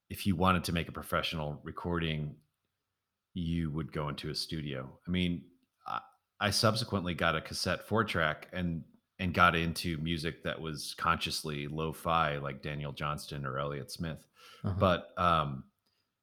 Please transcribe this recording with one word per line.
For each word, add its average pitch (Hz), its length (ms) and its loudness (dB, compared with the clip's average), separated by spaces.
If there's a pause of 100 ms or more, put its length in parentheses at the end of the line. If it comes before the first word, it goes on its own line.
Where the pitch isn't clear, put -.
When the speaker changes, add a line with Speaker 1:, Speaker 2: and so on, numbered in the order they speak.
Speaker 1:
if - 180 -4
you 95 80 4
wanted 92 300 4
to - 80 0
make 80 160 0
a - 20 -14
professional 78 720 -2
recording, 80 720 -2 (960)
you 82 380 0
would 73 220 -4
go 76 160 -2
into 73 200 -6
a 73 60 -4
studio. 69 540 -6 (180)
I 87 40 -2
mean, 87 320 2 (440)
I, 55 120 -2 (420)
I 104 80 4
subsequently 107 640 2
got 80 240 2
a 78 40 -2
cassette - 460 -4
four-track 95 640 0
and, 87 320 -2 (360)
and 90 140 0
got 87 220 8
into 82 440 0
music 82 440 -2
that - 160 -4
was 78 380 -8
consciously 78 720 0
lo-fi, 78 680 0
like 69 240 -6
Daniel 73 300 -6
Johnston 73 540 -4
or 65 120 -4
Elliott 71 320 -4
Smith. - 380 -8 (380)
Speaker 2:
Uh-huh. 98 120 0
Speaker 1:
But, 92 400 4
um, 78 460 4 (600)